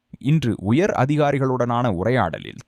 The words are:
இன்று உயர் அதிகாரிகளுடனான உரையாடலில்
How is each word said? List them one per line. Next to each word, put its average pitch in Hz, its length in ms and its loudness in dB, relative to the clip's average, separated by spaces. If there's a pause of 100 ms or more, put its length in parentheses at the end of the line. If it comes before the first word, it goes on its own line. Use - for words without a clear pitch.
(180)
இன்று 139 380 2
உயர் 131 340 2
அதிகாரிகளுடனான 131 960 0
உரையாடலில் 95 800 -2